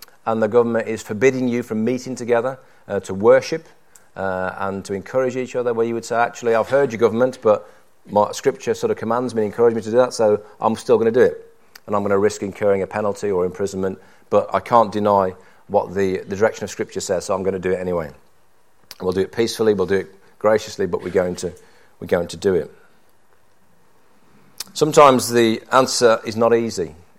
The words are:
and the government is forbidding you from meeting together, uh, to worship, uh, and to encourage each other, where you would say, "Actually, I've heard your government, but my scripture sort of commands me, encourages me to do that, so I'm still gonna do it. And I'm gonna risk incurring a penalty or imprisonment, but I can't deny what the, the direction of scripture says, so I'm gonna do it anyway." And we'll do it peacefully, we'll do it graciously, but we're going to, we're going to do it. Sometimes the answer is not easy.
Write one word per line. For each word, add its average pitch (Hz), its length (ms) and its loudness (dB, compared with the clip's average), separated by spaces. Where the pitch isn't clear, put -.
and 113 180 0
the 107 40 2
government 113 400 2
is 110 140 -6
forbidding 127 460 0
you 120 160 -2
from 110 200 -4
meeting 127 320 -4
together, 120 440 -2
uh, 101 140 -4
to - 120 -10
worship, 127 520 2
uh, 92 420 -4
and 98 280 -6
to 101 80 -6
encourage 123 420 -4
each 127 200 -8
other, 120 180 -2
where 117 120 0
you 117 80 -4
would 113 120 -6
say, 120 100 -6
"Actually, 117 380 0
I've 110 160 0
heard 135 220 2
your 110 80 -10
government, 117 420 0
but 104 260 2
my 104 260 0
scripture - 420 -4
sort 110 180 -4
of 104 60 -2
commands 117 360 -4
me, 113 120 -2
encourages 113 300 2
me 113 80 -4
to 107 80 -8
do 117 60 2
that, 127 160 2
so 104 280 2
I'm 110 160 0
still 117 220 2
gonna 113 140 2
do 120 100 2
it. - 340 0
And 104 80 -4
I'm 101 80 0
gonna 101 160 0
risk 101 240 0
incurring 98 380 -2
a 90 60 -4
penalty 104 440 -4
or 92 140 0
imprisonment, 95 540 -6
but 104 240 2
I 95 60 0
can't 113 320 2
deny 101 440 2
what 95 260 -2
the, 95 240 -2
the - 180 -8
direction 110 300 0
of 95 40 -12
scripture - 300 -8
says, 92 260 -4
so 104 80 -4
I'm 95 100 -2
gonna 95 160 -2
do 92 120 -4
it 92 80 -2
anyway." 87 280 -4
And - 920 -20
we'll 92 120 -2
do 95 80 0
it 95 100 -2
peacefully, 113 420 0
we'll 95 140 0
do 98 80 0
it 92 200 -6
graciously, 104 480 0
but 90 160 -6
we're 92 100 -8
going 90 260 0
to, 85 160 -8
we're 95 80 -12
going 87 200 0
to - 100 -14
do 92 180 0
it. 78 160 -2
Sometimes 139 560 6
the 117 320 4
answer 123 540 4
is 113 100 -6
not 117 180 4
easy. 101 420 -2